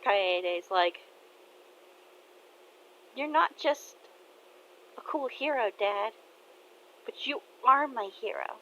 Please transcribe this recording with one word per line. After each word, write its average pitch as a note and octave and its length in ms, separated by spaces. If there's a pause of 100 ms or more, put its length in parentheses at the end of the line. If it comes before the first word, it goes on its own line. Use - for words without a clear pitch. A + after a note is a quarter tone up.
Kaede's F3+ 640
like, F3 300 (2250)
You're C#4+ 160
not D#4+ 280
just - 380 (1000)
a - 60
cool C#4 260
hero, C4+ 500
Dad, G3+ 340 (920)
but - 220
you C#4 140 (260)
are C#4 200
my A#3+ 220 (120)
hero. - 420